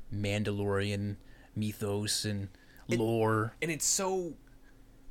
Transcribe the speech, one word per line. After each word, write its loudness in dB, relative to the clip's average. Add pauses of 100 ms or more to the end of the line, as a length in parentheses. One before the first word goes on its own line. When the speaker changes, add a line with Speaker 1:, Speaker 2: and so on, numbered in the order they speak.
(140)
Speaker 1:
Mandalorian 0 (400)
mythos 0
and -2 (400)
Speaker 2:
And 2
Speaker 1:
lore. 4
Speaker 2:
and -2
it's -2
so 0 (760)